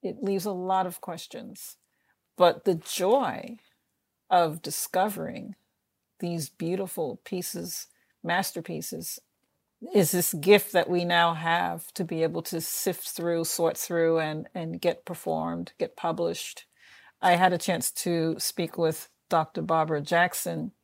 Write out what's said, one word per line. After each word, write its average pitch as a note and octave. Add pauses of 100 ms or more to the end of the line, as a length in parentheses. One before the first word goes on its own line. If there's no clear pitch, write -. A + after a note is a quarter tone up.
It A3+
leaves G3
a G#3
lot F#3
of F3+
questions. - (580)
But F3
the F#3
joy G3+ (720)
of E3
discovering F#3 (640)
these E3+
beautiful F3
pieces, F3 (360)
masterpieces, E3+ (760)
is F3+
this F3
gift F#3+
that -
we F3
now E3+
have E3+
to F#3+
be D#3+
able D#3+
to E3
sift -
through, E3
sort E3
through, E3
and, D#3
and E3+
get -
performed, -
get -
published. E3 (560)
I F3+
had F3+
a F3
chance E3+
to E3
speak -
with D#3+ (220)
Doctor D#3+
Barbara D#3
Jackson E3+ (120)